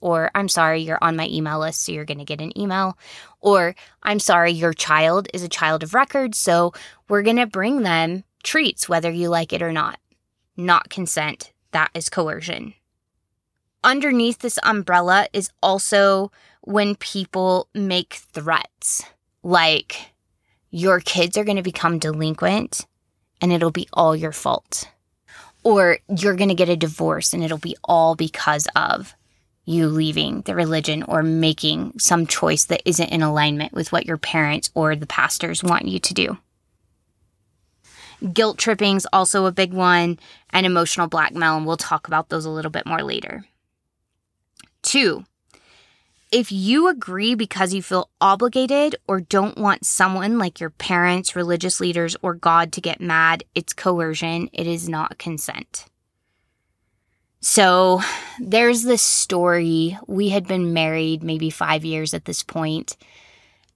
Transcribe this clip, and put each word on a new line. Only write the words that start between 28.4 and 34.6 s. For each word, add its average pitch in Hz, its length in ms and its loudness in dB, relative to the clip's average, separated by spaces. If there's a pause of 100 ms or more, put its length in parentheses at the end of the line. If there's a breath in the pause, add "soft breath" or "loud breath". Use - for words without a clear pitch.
of - 400 -2 (500)
you 165 220 2
leaving 156 540 -2
the - 140 -6
religion 156 480 -2
or 160 200 0
making 160 760 0
some 170 300 2
choice 160 380 0
that - 200 -2
isn't 170 240 0
in 165 120 -2
alignment 151 520 0
with - 180 -6
what - 140 0
your 160 120 -4
parents 151 580 -2